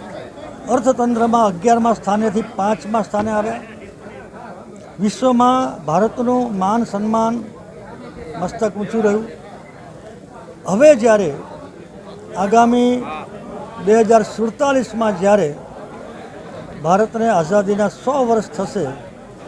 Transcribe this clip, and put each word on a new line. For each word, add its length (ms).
અર્થતંત્રમાં 760
અગિયારમા 480
સ્થાનેથી 500
પાંચમા 460
સ્થાને 300
આવ્યા. 300
વિશ્વમાં 840
ભારતનું 720
માન 260
સન્માન 600
મસ્તક 380
ઊંચું 260
રહ્યું. 220
હવે 300
જ્યારે 380
આગામી 680
બે 140
હજાર 240
સુડતાલીસમાં 960
જ્યારે 360
ભારતને 460
આઝાદીના 580
સો 380
વર્ષ 240
થશે, 380